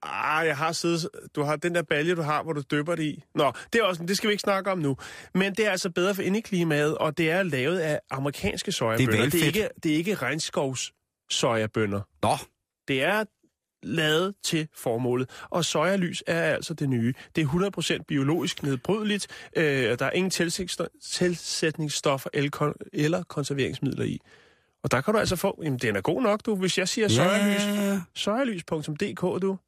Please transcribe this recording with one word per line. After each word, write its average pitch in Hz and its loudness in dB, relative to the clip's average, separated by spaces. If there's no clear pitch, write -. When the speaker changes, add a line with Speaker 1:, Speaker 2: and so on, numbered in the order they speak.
Speaker 1:
Ah, 135 0
jeg 151 0
har 160 0
siddet, 170 -2
du 147 0
har 147 0
den 175 -2
der 170 2
balje, 160 2
du 165 -2
har, 151 0
hvor 160 -4
du 147 -4
dypper 147 0
det 160 -2
i. 151 -4
Nå, 143 4
det 233 4
er 220 4
også, 180 0
det 190 0
skal 220 0
vi 208 4
ikke 202 -2
snakke 196 0
om 185 -2
nu. 139 0
Men 185 2
det 214 2
er 208 2
altså 185 0
bedre 185 2
for 190 -6
indeklimaet, 170 2
og 151 0
det 165 2
er 180 2
lavet 151 0
af 156 -2
amerikanske 147 -4
sojabønner. 120 2
Speaker 2:
Det 107 4
er 131 2
Speaker 1:
Det 175 2
er 156 4
Speaker 2:
valfedt. 156 2
Speaker 1:
ikke, 208 0
det 156 2
er 151 2
ikke 175 0
regnskovs 135 -4
sojabønner. 110 2
Speaker 2:
Nå. 107 4
Speaker 1:
Det 135 2
er 208 2
lavet 156 0
til 156 -2
formålet. 123 -2
Og 170 0
sojalys 175 0
er 170 0
altså 160 -2
det 147 -2
nye. 123 2
Det 160 2
er 156 2
hundrede 175 0
procent 170 -2
biologisk 151 0
nedbrydeligt. 196 0
Øh, 135 2
der 139 0
er - 0
ingen 185 0
tilsætningssto-, 175 -2
tilsætningsstoffer 156 0
eller 147 0
kon-, - -4
eller 160 0
konserveringsmidler 139 -2
i. 107 -2
Og 135 0
der 127 4
kan 214 0
du 220 6
altså 180 0
få, 190 -2
jamen, 139 0
den 113 0
er 95 2
god 175 2
nok, 208 4
du. 220 2
Hvis 185 0
jeg 180 0
siger 220 0
Speaker 2:
Ja, 151 4
Speaker 1:
sojalys, 202 4
Speaker 2:
ja, 202 0
ja. 196 0
Speaker 1:
sojalys 220 -2
punktum 156 -4
D - -2
K, - -8
du. 185 0